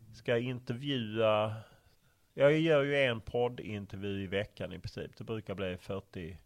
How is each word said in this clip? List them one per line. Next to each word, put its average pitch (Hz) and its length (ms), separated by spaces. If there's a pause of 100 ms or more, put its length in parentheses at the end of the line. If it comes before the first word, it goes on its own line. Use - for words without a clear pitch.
(140)
ska 120 240
intervjua, 117 1160 (800)
jag 143 240
gör 156 240
ju 143 220
en 117 160
poddintervju 101 1040
i 98 40
veckan 92 460
i 87 60
princip. - 380
Det - 80
brukar 110 300
bli 92 220
fyrtio, 92 680